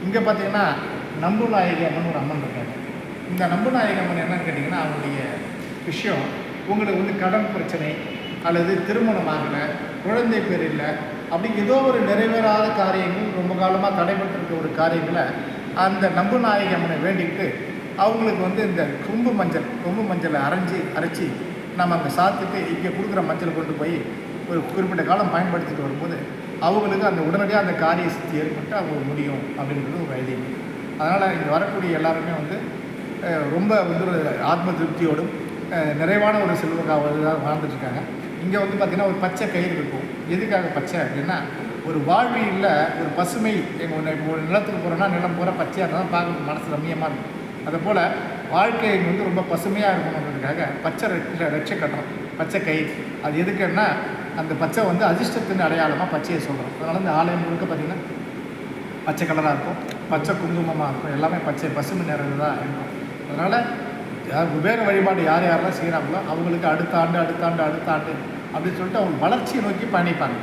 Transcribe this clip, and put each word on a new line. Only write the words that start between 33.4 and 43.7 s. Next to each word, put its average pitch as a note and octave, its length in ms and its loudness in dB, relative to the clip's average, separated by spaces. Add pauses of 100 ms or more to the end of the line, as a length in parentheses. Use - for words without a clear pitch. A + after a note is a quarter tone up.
ரொம்ப G#3 280 4
வந்து E3+ 260 0
ஒரு D#3+ 360 0
ஆத்ம E3+ 280 2
திருப்தியோடும், D#3+ 600 0 (400)
அஹ், D3+ 240 0
நிறைவான G#3 440 4
ஒரு F3+ 160 2
செல்வக்காக D#3+ 460 0 (220)
தான் D#3 220 2
வாழ்ந்துட்டு D3 300 -2
இருக்காங்க. C3 280 -4 (400)
இங்க F#3 160 0
வந்து G3 180 0
பாத்தீங்கன்னா, F3+ 280 2
ஒரு F3+ 160 0
பச்சை F#3 300 -2
கயிறு F3 220 0
இருக்கும். C#3 340 -4 (220)
எதுக்காக F#3+ 380 0
பச்சை D3+ 320 -2
அப்படின்னா, C#3+ 380 -2 (480)
ஒரு D#3 140 0
வாழ்வியல்ல G3+ 680 4 (320)
ஒரு D#3 160 -2
பசுமை, G#3+ 380 0 (260)